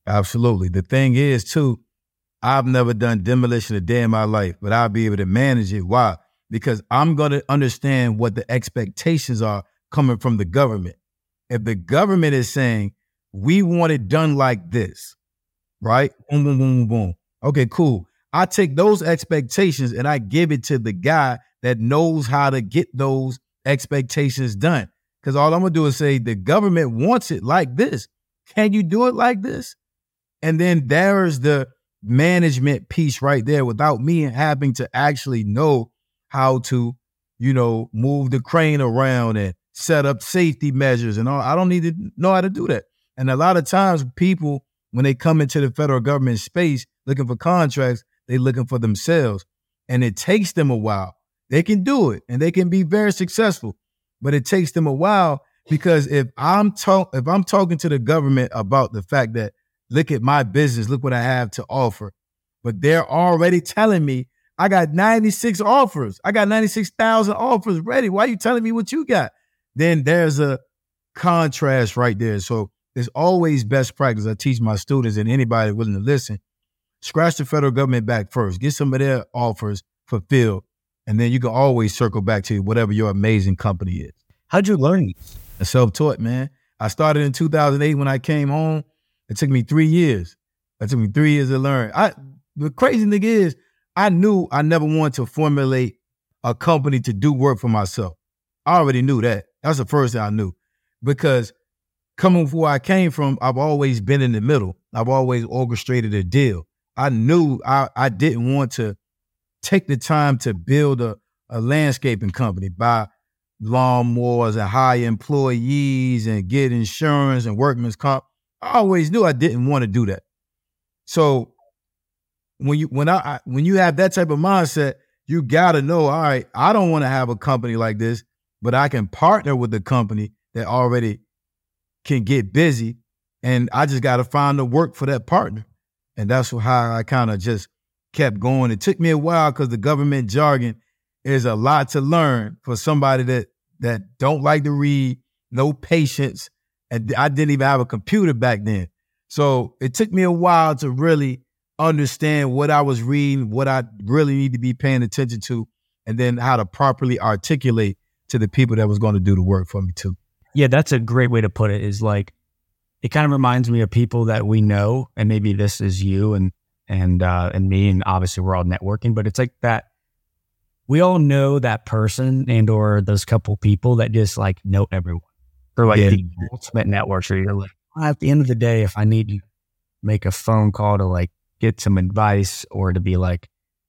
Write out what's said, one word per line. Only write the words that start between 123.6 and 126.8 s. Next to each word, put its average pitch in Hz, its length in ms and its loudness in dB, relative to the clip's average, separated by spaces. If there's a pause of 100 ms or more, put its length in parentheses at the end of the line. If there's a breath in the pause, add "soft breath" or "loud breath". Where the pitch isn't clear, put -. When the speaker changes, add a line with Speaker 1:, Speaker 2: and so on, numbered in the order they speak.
Speaker 1:
you 190 120 4
have 175 200 2
that 185 160 2
type 175 160 0
of 147 100 0
mindset, 160 560 0 (320)
you 160 140 -2
gotta 151 400 4
know, 156 260 2
"All 151 140 0
right, 139 320 0
I 156 200 2
don't 190 180 2